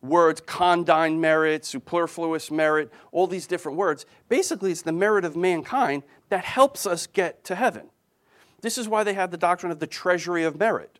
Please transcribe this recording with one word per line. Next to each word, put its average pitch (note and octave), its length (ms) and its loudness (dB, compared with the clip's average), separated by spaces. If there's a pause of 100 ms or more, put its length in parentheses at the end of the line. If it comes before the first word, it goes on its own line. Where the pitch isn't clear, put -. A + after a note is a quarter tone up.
words, D#3+ 400 4
condign E3 760 2
merit, D#3 460 2
superfluous E3 840 -4
merit, D#3 420 2 (180)
all F3+ 160 2
these F3 200 -6
different D#3+ 320 -6
words. D#3 260 -2 (240)
Basically, A#3+ 420 0
it's D#3+ 120 -6
the D#3+ 100 -4
merit G3 320 2
of D#3 100 -6
mankind E3+ 680 0 (260)
that F#3 160 -2
helps C#4 420 2
us F3 200 -2
get F3 380 -2
to F#3 100 -6
heaven. F#3+ 340 -2 (720)
This A3+ 160 -6
is A#3+ 100 -6
why G#3+ 160 0
they G3+ 120 0
have F#3 160 -2
the E3+ 80 -10
doctrine F3 340 0
of D3+ 60 -8
the D#3+ 80 -4
treasury F3 580 -2
of D#3 140 -2
merit. F3+ 420 -2